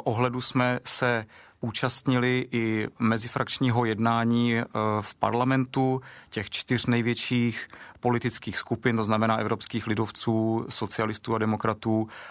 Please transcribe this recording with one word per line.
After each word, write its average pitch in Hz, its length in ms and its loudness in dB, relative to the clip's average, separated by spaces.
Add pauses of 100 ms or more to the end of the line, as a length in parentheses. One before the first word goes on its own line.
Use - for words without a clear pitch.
ohledu 123 380 0
jsme 123 420 0
se 117 420 0 (360)
účastnili 127 920 0
i 110 360 0 (120)
mezifrakčního 117 840 0
jednání, 117 720 2
eh, 117 100 0 (360)
v - 140 -12
parlamentu 131 880 2 (280)
těch 104 200 -6
čtyř - 360 -2
největších 120 840 0 (320)
politických 120 580 0
skupin, 117 400 0
to 110 80 0
znamená 110 320 2
evropských 107 500 -4
lidovců, 113 800 0
socialistů 110 640 -4
a - 20 0
demokratů 110 680 0 (240)